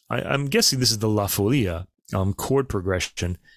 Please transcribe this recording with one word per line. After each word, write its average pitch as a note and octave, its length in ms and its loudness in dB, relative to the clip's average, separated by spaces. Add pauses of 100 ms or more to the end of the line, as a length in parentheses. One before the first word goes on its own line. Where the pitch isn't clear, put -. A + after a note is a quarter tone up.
I, A#2+ 140 -4
I'm C#3+ 240 -2
guessing C#3+ 320 2
this B2 140 2
is A2 80 -4
the A2 80 2
La G#2 180 2
Folia, G2 600 0 (280)
um, G2 200 0
chord C3+ 340 0
progression. F2+ 720 -2 (180)